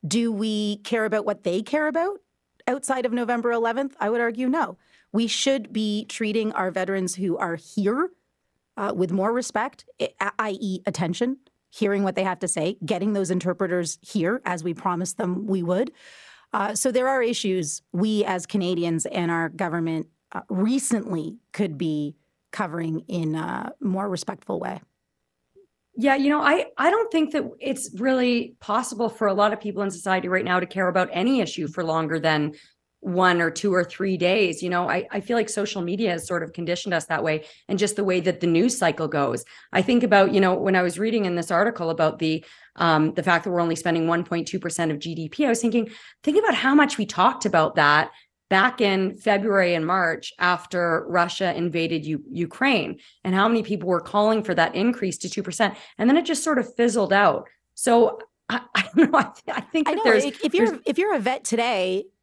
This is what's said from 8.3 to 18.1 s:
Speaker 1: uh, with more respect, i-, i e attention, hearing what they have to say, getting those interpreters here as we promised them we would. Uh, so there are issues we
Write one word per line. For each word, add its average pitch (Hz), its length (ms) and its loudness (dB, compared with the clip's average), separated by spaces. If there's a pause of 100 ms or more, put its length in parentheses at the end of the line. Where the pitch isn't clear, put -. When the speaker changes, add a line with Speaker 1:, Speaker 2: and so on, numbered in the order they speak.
Speaker 1:
uh, 202 200 -4
with 180 160 0
more 196 200 0
respect, 247 540 -4 (160)
i-, - 380 -4
i 214 200 -2
e 185 260 -4
attention, 202 520 -2 (320)
hearing 202 340 0
what 190 120 0
they 190 100 0
have 185 140 -4
to 180 80 -6
say, 170 360 -2
getting 190 300 -2
those 190 180 -2
interpreters 180 680 -2
here 208 420 -2
as 175 220 -4
we 175 80 -4
promised 175 440 -4
them 190 280 -4
we 190 180 -2
would. 180 280 -2 (640)
Uh, 208 220 -4
so 254 160 -2
there 254 160 2
are 269 160 0
issues 185 580 -2 (120)
we 214 320 0